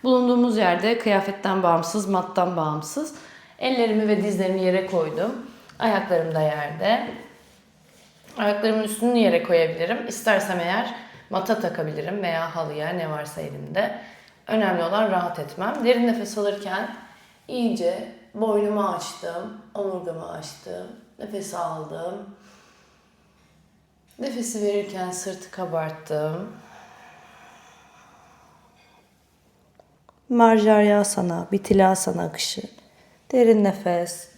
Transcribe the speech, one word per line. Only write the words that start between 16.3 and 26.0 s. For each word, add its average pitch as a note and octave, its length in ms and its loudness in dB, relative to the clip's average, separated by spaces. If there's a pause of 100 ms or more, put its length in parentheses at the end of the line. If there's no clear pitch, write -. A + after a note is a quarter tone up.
alırken G3+ 580 -4 (520)
iyice A3 680 -2 (200)
boynumu G#3 540 0
açtım, F3 720 -8 (140)
omurgamı F3 580 -6
açtım. - 540 -12 (320)
Nefes G#3 360 -10
aldım. E3+ 800 -8 (1800)
Nefesi A3+ 440 -6
verirken G3+ 480 -4
sırtı F#3 400 -10
kabarttım. D#3+ 1000 -6 (3750)